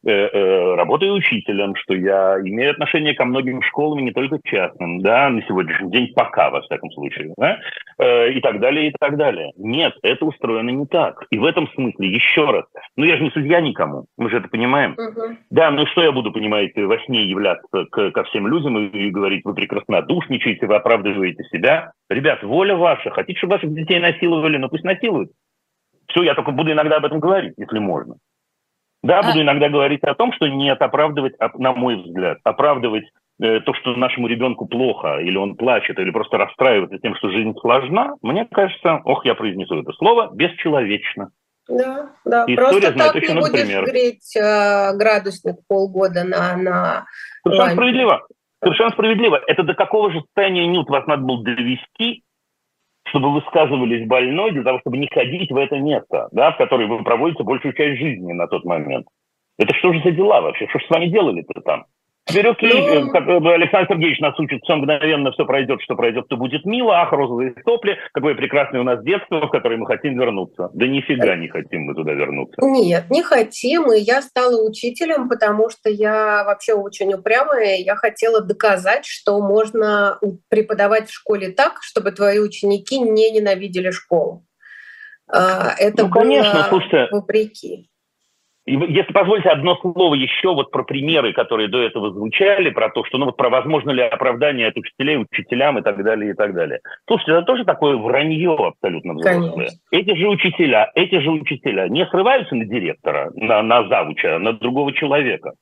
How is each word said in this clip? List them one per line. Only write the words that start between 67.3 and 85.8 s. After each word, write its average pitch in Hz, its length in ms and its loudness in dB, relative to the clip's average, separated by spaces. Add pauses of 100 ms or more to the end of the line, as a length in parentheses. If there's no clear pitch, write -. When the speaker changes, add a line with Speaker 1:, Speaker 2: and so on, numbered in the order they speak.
Speaker 1:
сопли, 233 320 0 (160)
какое 147 220 0
прекрасное 139 460 -2
у - 20 -2
нас 123 200 0
детство, 165 440 -2
в - 20 -8
которое 117 280 0
мы 107 100 -6
хотим 123 320 -2
вернуться. 95 540 -4
Да 113 140 0
нифига 131 480 0
не 82 140 -8
хотим 80 360 -8
мы 71 100 -8
туда 78 180 -4
вернуться. 71 480 -6
Speaker 2:
Нет, 185 480 2
не 311 140 2
хотим, 277 680 0
и 214 80 6
я 240 220 2
стала 247 460 0
учителем, 247 640 -4
потому 220 420 2
что - 180 -4
я 214 560 0
вообще 202 280 -2
очень 196 400 -2
упрямая, 220 640 0
я 185 180 -2
хотела 220 460 0
доказать, 202 640 0
что - 340 -2
можно 208 800 2
у-, 196 160 -4 (120)
преподавать 214 600 0
в - 40 -16
школе 196 380 -4
так, 285 300 0
чтобы 196 300 -4
твои 202 280 2
ученики 208 600 -2
не 220 320 4
ненавидели 190 600 0
школу. - 540 -2 (800)
А, 185 520 2
это 208 240 4